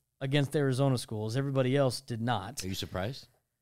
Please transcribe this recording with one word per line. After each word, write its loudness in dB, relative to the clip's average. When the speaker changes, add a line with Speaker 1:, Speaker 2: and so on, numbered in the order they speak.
Speaker 1:
against 0
Arizona 4
schools. -4
Everybody 2
else 2
did -8
not. -2
Speaker 2:
Are -6
you -4
surprised? -6